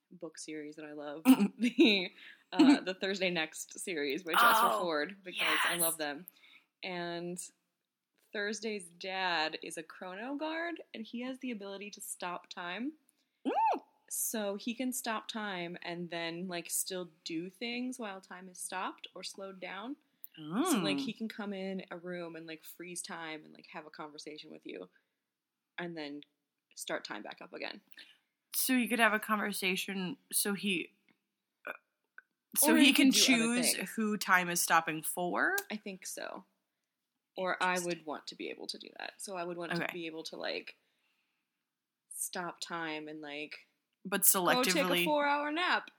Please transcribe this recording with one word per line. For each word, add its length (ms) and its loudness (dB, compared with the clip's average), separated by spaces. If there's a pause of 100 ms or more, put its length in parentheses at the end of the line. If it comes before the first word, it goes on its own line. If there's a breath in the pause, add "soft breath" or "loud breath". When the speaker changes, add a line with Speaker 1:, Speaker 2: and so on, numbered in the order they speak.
(200)
Speaker 1:
book 180 -12
series 380 -10
that 100 -12
I 60 -12
love, 320 -8
Speaker 2:
Mm-mm. 300 6
Speaker 1:
<laughs> 40 -20
the, 500 4 (440 loud breath)
uh, 280 8
Speaker 2:
<laughs> 40 -12
Speaker 1:
the 100 -2
Thursday 360 0
Next 480 -4
series 440 -2
by 100 -4
Jasper 400 8
Speaker 2:
Oh, 80 0
Speaker 1:
Ford, 340 0 (100)
because 180 -6 (260)
I 60 2
Speaker 2:
yes. 80 -2
Speaker 1:
love 160 2
them. 260 -4 (580 loud breath)
And 560 -6 (960)
Thursday's 520 -4 (140)
dad 640 0
is 140 -10
a 60 -8
chrono 540 -10
guard, 400 -4 (180)
and 100 -8
he 180 -8
has 180 -8
the 100 -4
ability 400 -8
to 100 -18
stop 480 -8
time. 440 -6 (540)
Speaker 2:
Mm. 340 4 (280)
Speaker 1:
So 480 -2
he 180 -6
can 180 -2
stop 360 -4
time 560 -4
and 260 -6
then, 380 -4
like, 200 -6
still 420 -4 (140)
do 260 -4
things 500 -6
while 200 -8
time 300 -16
is 80 -18
stopped 560 -6
or 80 -12
slowed 380 -10
down. 340 -8 (680)
So, 180 4
like, 180 2
Speaker 2:
Mm. 20 0
Speaker 1:
he 120 -4
can 160 -6
come 240 -6
in 380 -4
a 80 -10
room 380 -8
and, 100 -12
like, 180 -12
freeze 380 -12
time 420 -8
and, 100 -20
like, 180 -20
have 140 -12
a 40 -16
conversation 600 -14
with 140 -14
you 240 -10 (880)
and 180 -6
then 260 -8 (520)
start 300 -6
time 180 -8
back 200 -14
up 100 -16
again. 280 -10 (720 loud breath)
Speaker 2:
So 180 2
you 160 4
could 100 0
have 140 6
a 80 2
conversation, 960 -2 (160)
so 220 2
he, 380 0 (760)
uh, 60 -8 (840)
so 180 8
Speaker 1:
Or 40 10
Speaker 2:
he 80 12
Speaker 1:
he 60 10
Speaker 2:
can 140 8
Speaker 1:
can 60 12
do 100 6
other 40 8
Speaker 2:
choose 480 6
Speaker 1:
things. 220 -4
Speaker 2:
who 220 2
time 320 4
is 120 2
stopping 400 4
for? 540 2 (140)
Speaker 1:
I 60 -4
think 300 -12
so. 380 -8 (920)
Or 260 0
I 120 4
Speaker 2:
Interesting. 260 -2
Speaker 1:
would 60 -14
want 220 -6
to 60 -14
be 160 -8
able 180 -10
to 100 -10
do 100 -16 (100)
that. 200 -10
So 180 -10
I 80 -4
would 120 -6
want 160 -6
to 120 0
Speaker 2:
Okay. 80 -2
Speaker 1:
be 140 -6
able 180 -10
to, 120 -10
like, 400 -6 (1400)
stop 440 -6
time 480 -4
and, 140 -10
like, 440 -10 (380)
Speaker 2:
But 180 2
Speaker 1:
go 420 6
take 120 4
a 20 6 (100)
Speaker 2:
selectively 160 4
Speaker 1:
four-hour 480 4
nap 460 0